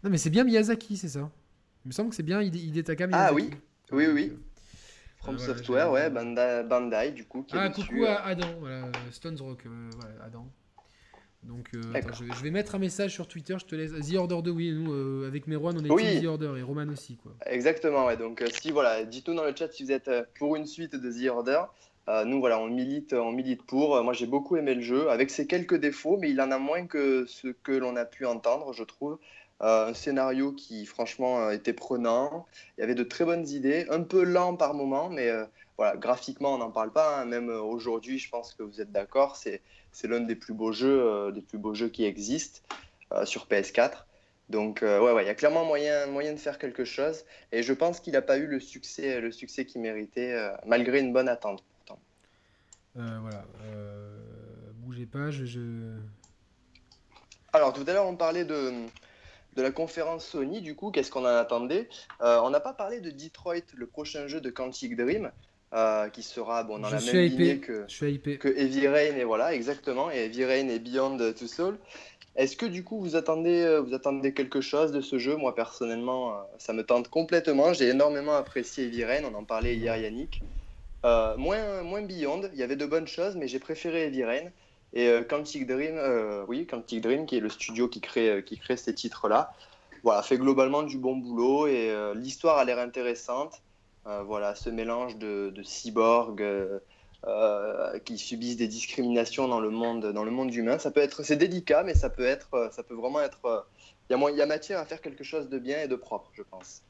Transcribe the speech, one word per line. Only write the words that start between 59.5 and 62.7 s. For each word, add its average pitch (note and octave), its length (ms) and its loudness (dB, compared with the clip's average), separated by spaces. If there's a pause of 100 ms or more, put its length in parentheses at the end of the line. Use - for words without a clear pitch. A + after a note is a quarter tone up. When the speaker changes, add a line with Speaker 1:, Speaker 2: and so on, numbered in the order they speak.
Speaker 2:
de C3 40 2
la C3 100 2
conférence D#3+ 520 -4
Sony, D#3+ 360 -4
du D3+ 160 -10
coup, - 160 -6
qu'est-ce C3 180 0
qu'on B2+ 140 -2
en A#2+ 120 6
attendait ? B2 520 0 (340)
Euh, A#2+ 220 8
on B2+ 60 2
n'a D3 100 4
pas C4 120 -6